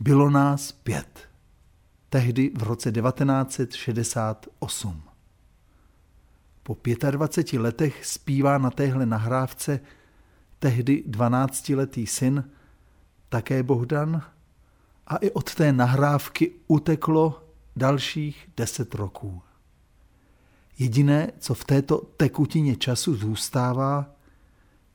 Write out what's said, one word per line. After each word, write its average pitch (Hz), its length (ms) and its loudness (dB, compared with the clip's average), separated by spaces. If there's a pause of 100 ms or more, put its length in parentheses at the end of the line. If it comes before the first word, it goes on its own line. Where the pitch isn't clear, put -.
Bylo 139 300 6
nás 143 420 2
pět. - 560 -10 (800)
Tehdy 127 440 2
v 110 80 -6
roce 117 300 -2
devatenáct 131 600 0
set 123 200 -4
šedesát 110 760 -4 (120)
osm. 87 440 -8 (1600)
Po - 120 -8
pětadvaceti 139 840 -2
letech 117 480 -2
zpívá 139 520 0
na 131 120 2
téhle 131 360 0
nahrávce 127 760 -2 (800)
tehdy 131 480 2
dvanáctiletý 127 1000 0
syn, 131 380 0 (840)
také 127 320 -2
Bohdan, 143 600 0 (840)
a - 100 -4
i 202 140 0
od - 240 -6
té 147 180 4
nahrávky 135 800 2 (140)
uteklo 156 760 2 (340)
dalších 143 800 -2
deset - 380 -6
roků. 98 480 -8 (1400)
Jediné, 143 600 2
co - 160 -6
v - 100 -8
této 139 340 2
tekutině 143 800 0
času 131 380 -2
zůstává, 123 1000 -2 (800)